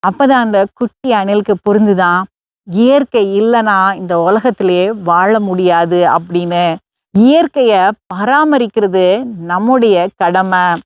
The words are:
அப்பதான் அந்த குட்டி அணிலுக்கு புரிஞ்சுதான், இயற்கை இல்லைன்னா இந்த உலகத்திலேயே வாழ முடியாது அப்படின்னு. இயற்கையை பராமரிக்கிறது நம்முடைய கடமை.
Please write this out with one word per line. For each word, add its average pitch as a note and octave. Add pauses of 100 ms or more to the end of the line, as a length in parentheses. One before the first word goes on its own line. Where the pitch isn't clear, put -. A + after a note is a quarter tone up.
அப்பதான் B3+
அந்த G3+
குட்டி B3
அணிலுக்கு G3+ (160)
புரிஞ்சுதான், F#3+ (400)
இயற்கை G#3+
இல்லைன்னா G#3+
இந்த F3
உலகத்திலேயே F#3+
வாழ G3
முடியாது F3
அப்படின்னு. F3 (340)
இயற்கையை A#3 (240)
பராமரிக்கிறது A3 (140)
நம்முடைய G3
கடமை. F3+